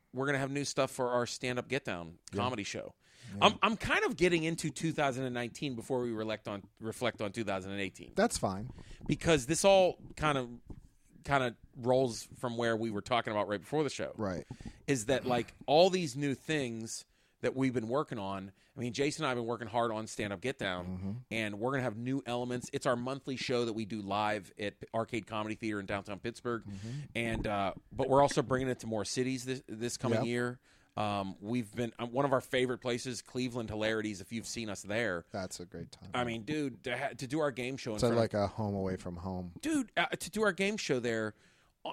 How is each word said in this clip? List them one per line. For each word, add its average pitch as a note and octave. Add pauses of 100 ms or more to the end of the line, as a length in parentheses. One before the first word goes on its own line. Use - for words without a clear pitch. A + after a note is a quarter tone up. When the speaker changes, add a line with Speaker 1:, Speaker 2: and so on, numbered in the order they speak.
(120)
Speaker 1:
we're C3
gonna C#3+
have C3+
new C#3
stuff C3+
for B2
our A#2+
stand-up B2
Get C3
Down E2+ (140)
Speaker 2:
Yeah. G2
Speaker 1:
comedy A#2+
show. - (440)
Speaker 2:
Yeah. C#3
Speaker 1:
I'm, G#3+
I'm G#3+
kind E4+
of B3+
getting E3+
into D#3+
two E3
thousand C3+
and B2+
nineteen A#2+
before B2
we A#2+
reflect G#2+
on, G2+ (160)
reflect A2
on G2+
two A2+
thousand F#2+
and G2+
eighteen. F2
Speaker 2:
That's A3
fine. G#2 (360)
Speaker 1:
Because D3+
this D#3+
all F#3+ (180)
kind D3+
of, B2 (720)
kind C#3
of A#2 (220)
rolls B2+ (120)
from A#2+
where A#2
we A2+
were G2+
talking A#2
about G#2
right G2+
before D3
the C3
show. D2+
Speaker 2:
Right. F#2 (420)
Speaker 1:
Is B2
that, B2+
like, A#2+ (120)
all E3+
these E3+
new C#3+
things A#2+ (380)
that B2+
we've C3
been A2
working C3+
on. G2 (240)
I B2+
mean, A#2+
Jason D3
and -
I -
have A#2+
been A#2
working A#2
hard A#2
on A2
Stand G#2
Up F2+
Get B2+
Down, F2+
Speaker 2:
Mm-hmm. F#2 (200)
Speaker 1:
and G#2
we're B2
gonna C3+
have A2
new B2+
elements. B2
It's C#3
our B2
monthly C3
show A#2+
that A2+
we A2+
do G#2
live G#2
at G2+ (200)
Arcade A2+
Comedy G#2+
Theater G#2+
in G2
downtown G2
Pittsburgh, A#2
Speaker 2:
Mm-hmm. G2+ (260)
Speaker 1:
and, A2+
uh, G2+ (180)
but C3
we're C3+
also C#3+
bringing C3
it B2
to A#2
more A2
cities B2+
this, C3
this A2+
coming A2+
Speaker 2:
Yep. A#2
Speaker 1:
year. A#2+ (380)
Um, G2+
we've G#2+
been, A#2+
um, A#2
one C3+
of C3+
our B2+
favorite B2
places, B2
Cleveland B2
Hilarities. G#2+
If G2
you've A#2
seen A2+
us F#2+
there, G2
Speaker 2:
That's F#2
a F2
great E2+
time. -
Speaker 1:
I B2
mean, A#2
dude, C#3+
to B2
ha-, C3
to C#3
do D3
our D3
game B2+
show A#2
in -
Speaker 2:
It's G#2+
Speaker 1:
front A#2
of A#2
Speaker 2:
like A2+
a G2+
home G#2
away F#2+
from F2+
home. F2+ (100)
Speaker 1:
Dude, C#4+
uh, E3+
to -
do G#3+
our G3+
game G3
show C#3
there, A2+ (520)
uh, -